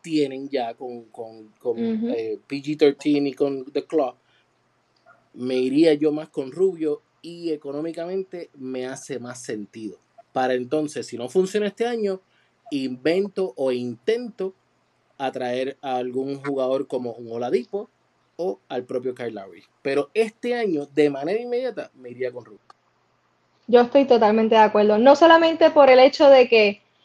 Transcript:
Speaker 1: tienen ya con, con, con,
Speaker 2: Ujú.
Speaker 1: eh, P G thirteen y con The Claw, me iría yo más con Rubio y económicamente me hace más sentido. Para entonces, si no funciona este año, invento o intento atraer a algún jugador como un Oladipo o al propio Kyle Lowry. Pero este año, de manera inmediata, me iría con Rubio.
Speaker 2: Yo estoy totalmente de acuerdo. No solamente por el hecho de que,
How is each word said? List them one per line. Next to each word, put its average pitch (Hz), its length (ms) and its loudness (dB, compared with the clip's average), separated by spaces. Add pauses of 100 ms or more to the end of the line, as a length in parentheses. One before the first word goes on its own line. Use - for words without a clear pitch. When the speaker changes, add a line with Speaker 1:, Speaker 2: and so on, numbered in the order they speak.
Speaker 1:
tienen 139 480 -4
ya 123 240 -4
con, 120 300 -14
con, 113 460 -18 (100)
con, 120 140 -4
Speaker 2:
Ujú. 113 360 -4
Speaker 1:
eh, 110 380 -6
P 139 80 -10
G 143 240 -8
thirteen 143 480 2
y 135 60 -6
con 139 320 -4
The - 200 -6
Claw, 139 300 -2 (1200)
me 127 180 -6
iría 135 400 2
yo 147 180 0
más 156 180 -6
con 135 220 -8
Rubio 160 520 -2 (180)
y 170 300 -10
económicamente 165 1040 -10
me 127 320 -10
hace 131 320 -12
más 123 200 -14
sentido. 107 600 -12 (340)
Para 131 220 -2
entonces, 127 500 -6
si - 100 -14
no 120 140 -10
funciona 196 380 0
este 214 180 -6
año, 214 360 -4 (500)
invento 160 840 -4
o 135 160 -2
intento 190 840 -6 (640)
atraer 131 640 -6
a 131 140 -6
algún 131 480 -6
jugador 135 440 -2
como 123 260 -6
un 117 180 -16
Oladipo 131 580 -6 (460)
o 185 240 -8 (100)
al 127 140 -8
propio 123 320 -8
Kyle 120 180 -10
Lowry. 98 300 -18 (180)
Pero 139 320 -4
este 226 420 -4
año, 185 320 -4
de 147 220 0
manera 147 300 -4
inmediata, 240 560 -8
me 127 140 -20
iría 123 220 -8
con 120 140 -16
Rubio. 107 140 -20 (1040)
Speaker 2:
Yo 240 160 6
estoy 262 240 4
totalmente 226 500 4
de 220 60 8
acuerdo. 208 360 4
No 262 180 8
solamente 330 560 6
por 285 180 8
el 254 100 8
hecho 277 300 6
de 254 180 8
que, 214 340 2 (240)